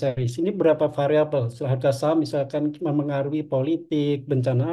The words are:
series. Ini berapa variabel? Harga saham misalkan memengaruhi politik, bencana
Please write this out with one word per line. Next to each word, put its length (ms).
series. 400
Ini 100
berapa 260
variabel? 440
Harga 180
saham 240
misalkan 380
memengaruhi 540
politik, 640
bencana 420